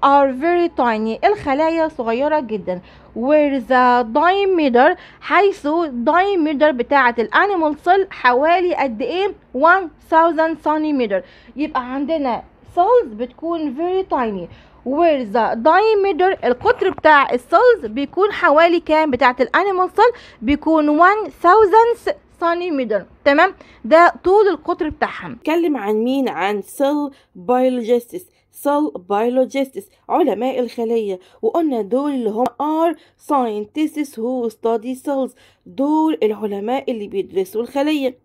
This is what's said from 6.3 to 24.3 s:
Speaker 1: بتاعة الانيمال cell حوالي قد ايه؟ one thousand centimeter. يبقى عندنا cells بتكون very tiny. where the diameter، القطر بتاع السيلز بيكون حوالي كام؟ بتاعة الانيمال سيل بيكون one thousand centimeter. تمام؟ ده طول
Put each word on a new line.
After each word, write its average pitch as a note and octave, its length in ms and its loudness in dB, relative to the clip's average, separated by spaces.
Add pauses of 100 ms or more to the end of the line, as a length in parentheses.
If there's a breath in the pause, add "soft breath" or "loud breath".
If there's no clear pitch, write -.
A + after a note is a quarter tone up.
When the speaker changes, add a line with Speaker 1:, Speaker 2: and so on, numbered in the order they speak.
Speaker 1:
بتاعة B3+ 480 0
الانيمال D#4 560 0 (100)
cell F#4+ 240 2
حوالي D#4+ 680 0
قد A#3+ 260 -4
ايه؟ E4+ 260 -4 (300)
one E4+ 540 0
thousand D#4+ 540 2
centimeter. D4 580 -2 (320 loud breath)
يبقى C4 380 -6
عندنا C4+ 500 -4 (320)
cells G4+ 320 4
بتكون B3+ 680 -8
very F4+ 280 -4 (100)
tiny. G#3+ 340 -4 (380 soft breath)
where C#4 480 0
the - 220 0
diameter، F#4+ 920 2
القطر F#4 440 0
بتاع D4+ 440 2
السيلز F4+ 520 2
بيكون C#4 460 -2
حوالي E4+ 480 2
كام؟ D#4 320 0
بتاعة B3 280 2
الانيمال F4+ 500 0
سيل A4 220 4 (300 loud breath)
بيكون D4 580 2
one F#4+ 280 4
thousand G#4+ 840 2 (280)
centimeter. D4 600 -2 (240)
تمام؟ D#4 280 2 (320 soft breath)
ده D#4+ 280 6 (100)
طول G4 240 4